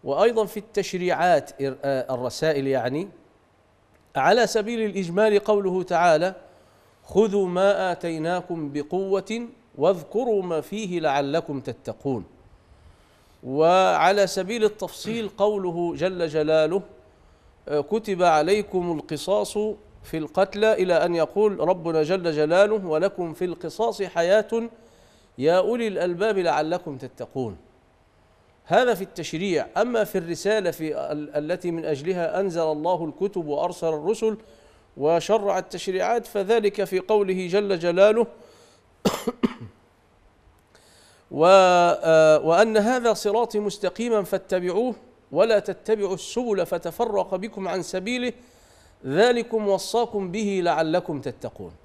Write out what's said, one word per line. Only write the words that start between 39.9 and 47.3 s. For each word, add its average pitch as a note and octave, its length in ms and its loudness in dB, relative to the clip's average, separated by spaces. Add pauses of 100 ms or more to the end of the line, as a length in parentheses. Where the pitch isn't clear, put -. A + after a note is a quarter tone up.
و-، D#3 160 2
آه، F3 920 6
"وأن F#3+ 380 4
هذا A#3 360 2
صراطي G#3+ 460 -2
مستقيما G#3 640 -2
فاتبعوه F#3 720 -2 (380)
ولا G#3 260 4
تتبعوا G3+ 560 -2
السبل G3+ 520 -4
فتفرق F#3+ 680 -4